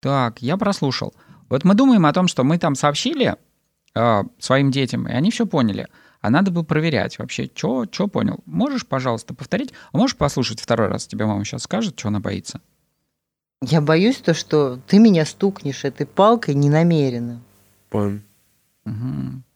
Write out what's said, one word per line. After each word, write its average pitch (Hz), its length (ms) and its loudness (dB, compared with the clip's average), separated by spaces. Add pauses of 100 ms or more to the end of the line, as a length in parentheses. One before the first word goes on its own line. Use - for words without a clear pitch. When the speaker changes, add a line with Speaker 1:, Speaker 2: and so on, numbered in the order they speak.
Speaker 1:
Так, 131 420 -2
я 135 140 -2
прослушал. 196 580 -4 (340)
Вот 143 160 -2
мы 185 100 6
думаем 226 320 6
о 147 60 4
том, 180 160 2
что - 160 0
мы 160 140 2
там 160 160 0
сообщили, 151 600 -2 (580)
э, 110 280 2 (160)
своим 139 320 2
детям, 127 380 -4
и - 40 -6
они 156 180 0
все 226 160 -2
поняли. 113 420 -2 (320)
А 104 100 -2
надо 185 200 2
бы 170 140 -2
проверять 156 540 -2
вообще, - 300 -8
че, 240 380 -4
че 190 220 -4
понял. - 380 -4
Можешь, 226 400 -4
пожалуйста, 127 480 -4
повторить? 214 380 -6 (200)
А 147 60 0
можешь 254 180 2
послушать 135 440 -2
второй 113 280 0
раз? 101 180 -6
Тебе 107 200 -4
мама 101 180 -2
щас 120 200 -10
скажет, 208 320 -6
че - 120 -8
она 104 120 -2
боится. 98 400 -8 (1000)
Speaker 2:
Я 139 180 2
боюсь 165 380 2
то, 170 160 0
что 139 520 -2
ты 196 120 6
меня 196 280 8
стукнешь 190 580 -4
этой 143 220 -4
палкой 220 480 2
ненамеренно. 143 880 2 (500)
Speaker 3:
Понял. 104 300 -2 (640)
Speaker 1:
Мгм. 131 580 -8 (140)